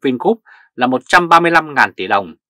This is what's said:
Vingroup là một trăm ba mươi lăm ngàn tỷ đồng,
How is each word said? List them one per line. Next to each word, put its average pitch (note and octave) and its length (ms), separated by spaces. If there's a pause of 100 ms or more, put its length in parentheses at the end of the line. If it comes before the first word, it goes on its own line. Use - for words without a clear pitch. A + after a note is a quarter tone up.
Vingroup C#3+ 380 (340)
là B2 120
một B2+ 200
trăm F3+ 220
ba E3+ 120
mươi E3+ 100
lăm D#3+ 240
ngàn B2+ 220
tỷ F#2 100
đồng, G2 280 (160)